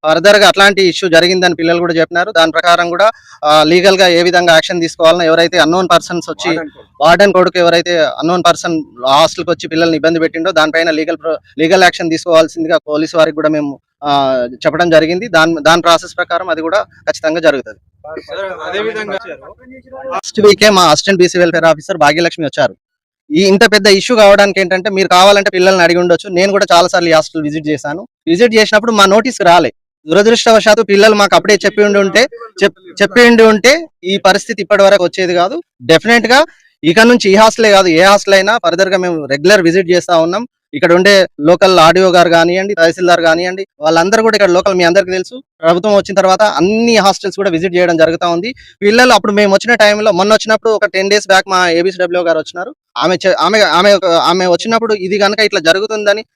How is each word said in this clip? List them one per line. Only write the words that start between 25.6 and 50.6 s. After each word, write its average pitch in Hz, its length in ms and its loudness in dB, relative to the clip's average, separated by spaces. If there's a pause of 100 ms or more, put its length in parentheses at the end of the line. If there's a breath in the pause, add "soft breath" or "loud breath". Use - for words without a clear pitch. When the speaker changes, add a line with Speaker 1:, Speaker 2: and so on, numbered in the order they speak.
Speaker 1:
అడిగి 170 140 2
ఉండొచ్చు. 180 320 -2
నేను 185 220 0
కూడా 190 220 0
చాలా 175 140 4
సార్లు 170 220 -2
ఈ - 20 2
హాస్టల్ 156 320 -2
విజిట్ 151 240 -8
చేశాను. 151 400 -8 (200)
విజిట్ 214 280 0
చేసినప్పుడు 214 360 0
మా 208 140 2
నోటీస్కి 214 380 0
రాలే. 170 300 2 (340)
దురదృష్టవశాత్తు 220 760 2
పిల్లలు 208 320 2
మాకు 202 200 0
అప్పుడే 185 200 2
చెప్పి 208 280 -2
ఉండి 202 160 2
ఉంటే, 196 280 0 (360)
చెప్-, - 380 -6
చెప్పి 240 260 4
ఉండి 226 160 6
ఉంటే 240 440 2 (160)
ఈ 190 140 -4
పరిస్థితి 202 440 -2
ఇప్పటి 196 220 0
వరకు 196 200 2
వచ్చేది 175 300 -4
కాదు. 196 280 -2 (240)
డెఫినెట్ 214 420 2
గా 262 180 4 (380 soft breath)
ఇక 165 160 0
నుంచి 226 320 4
ఈ 190 40 4
హాస్టలే 220 360 2
కాదు, 190 160 2
ఏ 165 160 2
హాస్టల్ 196 300 2
అయినా 196 240 0
ఫర్దర్ 175 320 -2
గా 190 80 -2
మేము 170 280 -4
రెగ్యులర్ 151 360 0
విజిట్ 170 280 -2
చేస్తా 175 280 0
ఉన్నాం. 180 300 -2 (260)
ఇక్కడ 160 200 0
ఉండే 185 340 2 (120)
లోకల్ 180 400 2
ఆర్డీఓ 175 320 4
గారు 175 180 4
కానివ్వండి, 175 460 0
తహసీల్దార్ 175 460 0
కానివ్వండి, 180 440 -2 (140)
వాళ్ళందరూ 165 440 0
కూడా 220 120 0
ఇక్కడ 202 140 2
లోకల్, 185 240 0
మీ 180 100 0
అందరికీ 180 280 0
తెలుసు. 185 320 -10 (180)
ప్రభుత్వం 175 320 0
వచ్చిన 196 220 0
తర్వాత 185 260 0
అన్ని 214 540 0
హాస్టల్స్ 190 400 -2
కూడా 196 140 -4
విజిట్ 170 260 -4
చేయడం 175 220 0
జరుగుతా 165 320 0
ఉంది. 180 240 -6 (280 soft breath)
పిల్లలు 233 320 2
అప్పుడు 208 180 0
మేము 202 220 2
వచ్చిన 220 220 0
టైంలో, 208 360 0
మొన్న 196 220 0
వచ్చినప్పుడు 220 360 -2